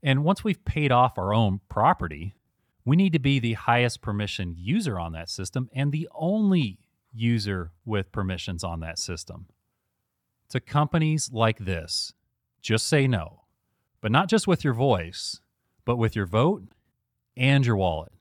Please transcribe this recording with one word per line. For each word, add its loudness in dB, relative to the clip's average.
And 2
once 0
we've -4
paid 0
off 4
our 0
own 2
property, 0
we 4
need 4
to 2
be 2
the 0
highest 0
permission -4
user -2
on -6
that -12
system -6
and -2
the -6
only 0
user 0
with -4
permissions -4
on -6
that -10
system. -10
To -2
companies 0
like 2
this, -6
just 0
say 2
no, -4
but -2
not 2
just 2
with 2
your 2
voice, -2
but 0
with 0
your -2
vote 2
and 4
your 2
wallet. -2